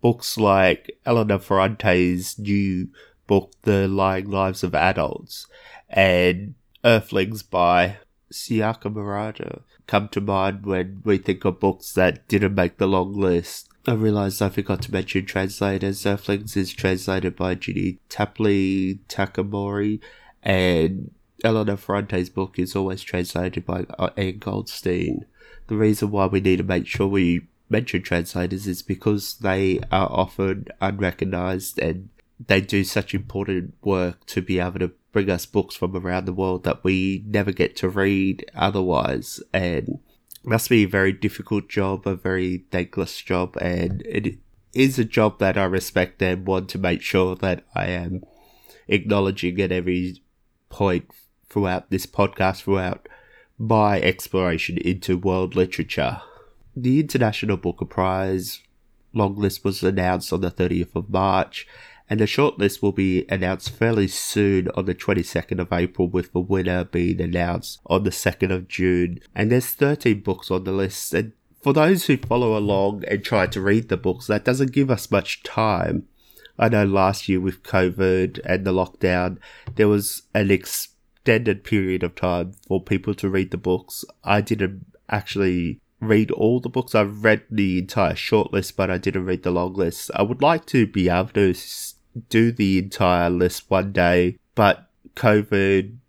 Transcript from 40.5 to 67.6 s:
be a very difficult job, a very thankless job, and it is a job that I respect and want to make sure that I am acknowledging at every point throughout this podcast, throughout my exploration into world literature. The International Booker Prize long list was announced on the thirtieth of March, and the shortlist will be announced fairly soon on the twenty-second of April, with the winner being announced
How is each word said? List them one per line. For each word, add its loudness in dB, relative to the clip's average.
be 6
a -4
very 2
difficult -4
job, -2
a -2
very -2
thankless -4
job, -4
and -2
it -4
is 2
a 2
job 2
that 2
I 2
respect -2
and -2
want -2
to -8
make -2
sure 0
that -2
I -2
am -6
acknowledging 0
at 0
every -2
point -2
throughout -2
this -2
podcast, 0
throughout -2
my 2
exploration -2
into 0
world 0
literature. 0
The 2
International 0
Booker -4
Prize -2
long 0
list -2
was -2
announced 2
on 0
the -2
thirtieth -2
of -4
March, 0
and 0
the 4
shortlist 0
will 2
be 2
announced -2
fairly 2
soon 0
on -2
the -2
twenty-second -2
of -2
April, 0
with -2
the 0
winner 0
being -2
announced -2